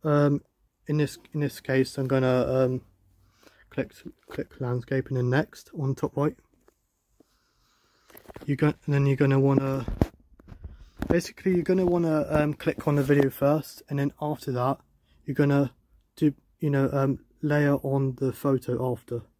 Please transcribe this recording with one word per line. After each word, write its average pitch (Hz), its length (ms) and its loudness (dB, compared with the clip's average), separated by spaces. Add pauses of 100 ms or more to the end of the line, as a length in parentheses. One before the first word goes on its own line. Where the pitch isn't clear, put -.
Um, 147 380 2 (460)
in 151 100 -2
this, 147 200 -2 (160)
in 151 80 -4
this 143 180 -4
case, 131 380 0
I'm 135 100 -4
gonna, 127 400 2
um, 131 340 0 (880)
click, - 220 -6 (380)
click - 320 -12
landscape 127 480 -4
and 131 80 -2
then 123 120 0
next - 480 -2
on 135 160 -2
top - 220 -6
right. 147 200 -2 (2000)
You 143 100 -2
go, 151 120 2
and - 260 -2
then 139 120 4
you're 139 120 2
gonna 139 220 4
wanna, 135 460 2 (1200)
basically 175 440 0
you're 175 100 0
gonna 185 220 0
wanna, 165 440 0
um, 151 240 0
click - 340 -4
on 147 80 2
the 143 80 2
video 139 260 4
first, 143 600 -2
and 139 100 -4
then 139 220 -2
after 147 320 -6
that 123 260 -2 (460)
you're 139 100 -6
gonna 143 380 2 (420)
do, 151 180 2 (260)
you 156 100 -2
know, 135 240 2
um, 135 260 0 (220)
layer 147 340 2
on 135 400 -2
the 131 160 -2
photo 127 600 -2
after. 120 320 -8 (160)